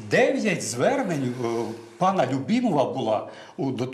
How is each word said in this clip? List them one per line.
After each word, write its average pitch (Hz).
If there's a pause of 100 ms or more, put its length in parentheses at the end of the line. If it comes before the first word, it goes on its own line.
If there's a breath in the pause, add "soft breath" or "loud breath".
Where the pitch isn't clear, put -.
(120)
дев'ять 214
звернень, 143 (100)
е, 117 (500)
пана 185
Любімова 147
була 110 (300 loud breath)
у, 135
до, 113 (100)